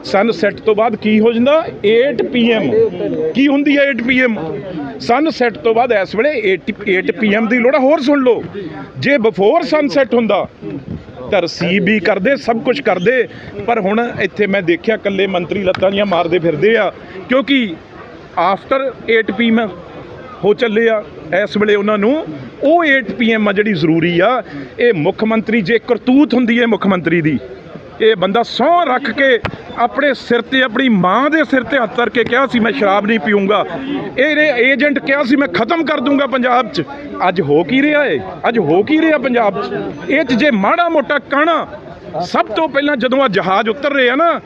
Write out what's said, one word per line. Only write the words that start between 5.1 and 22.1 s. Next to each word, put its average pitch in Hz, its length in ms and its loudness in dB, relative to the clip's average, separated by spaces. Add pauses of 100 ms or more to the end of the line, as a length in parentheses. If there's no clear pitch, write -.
ਸੈੱਟ 233 280 -2
ਤੋਂ 226 160 0
ਬਾਅਦ 240 180 2
ਇਸ 190 220 0
ਵੇਲੇ 262 300 0
ਏਟ, 202 440 -2
ਏਟ 185 240 0
ਪੀ 214 220 0
ਐਮ 226 120 0
ਦੀ 240 120 2
ਲੋੜ 254 180 2
ਆ। - 20 4
ਹੋਰ 285 220 4
ਸੁਣ 285 180 2
ਲਓ, 240 260 2 (540)
ਜੇ 254 180 2
before 220 460 2 (120)
sunset 285 400 2
ਹੁੰਦਾ 208 340 0 (840)
ਤਾਂ 185 120 2
ਰਿਸੀਵ 175 420 0
ਵੀ 214 160 2
ਕਰਦੇ, 214 360 2
ਸਭ 226 220 -2
ਕੁਛ 254 220 0
ਕਰਦੇ, 202 480 0 (380)
ਪਰ 226 140 0
ਹੁਣ 214 280 0 (120)
ਇੱਥੇ 208 260 -2
ਮੈਂ 196 160 0
ਦੇਖਿਆ 170 320 0
ਇਕੱਲੇ 196 320 -2
ਮੰਤਰੀ 185 360 -4
ਲੱਤਾਂ 185 280 2
ਜਿਹੀਆਂ 202 160 0
ਮਾਰਦੇ 175 320 0
ਫਿਰਦੇ 165 380 2
ਆ, 196 160 0 (360)
ਕਿਉਂਕਿ 247 460 0 (800)
after 269 400 -4 (160)
ਏਟ 220 200 2
ਪੀ 226 180 0
ਐਮ 226 200 2 (760)
ਹੋ 208 100 4
ਚੱਲੇ 226 340 0
ਆ। 214 160 -2 (380)
ਇਸ 208 140 -4
ਵੇਲੇ 208 180 2
ਉਹਨਾਂ 208 240 0
ਨੂੰ 285 280 0 (360)